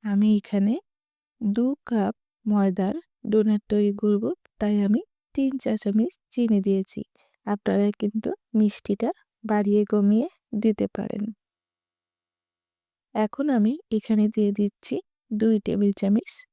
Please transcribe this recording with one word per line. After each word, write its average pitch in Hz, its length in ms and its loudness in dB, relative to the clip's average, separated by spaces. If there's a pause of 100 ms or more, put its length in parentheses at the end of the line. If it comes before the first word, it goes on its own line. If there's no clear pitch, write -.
আমি 208 320 2
এখানে 202 380 0 (640)
দু 226 260 0 (180)
কাপ 214 300 -2 (320)
ময়দার 196 480 0 (300)
ডোনাট 214 440 2
তৈরি 208 280 2
করব, 208 280 0 (320)
তাই 208 180 -2 (100)
আমি 208 160 2 (340)
তিন 269 240 0
চা - 180 -4
চামচ 214 360 -2 (180)
চিনি 226 300 0
দিয়েছি। 190 400 -4 (460)
আপনারা 202 400 0 (120)
কিন্তু 208 320 -4 (240)
মিষ্টিটা 214 560 0 (340)
বাড়িয়ে 208 400 2
কমিয়ে 208 440 2 (320)
দিতে 208 340 0
পারেন। 202 300 -6 (1900)
এখন 214 360 -2
আমি 226 220 2 (180)
এখানে 214 380 0
দিয়ে 208 240 0
দিচ্ছি 208 420 -4 (360)
দুই 220 300 2
টেবিল 202 320 0
চামচ 202 380 0 (220)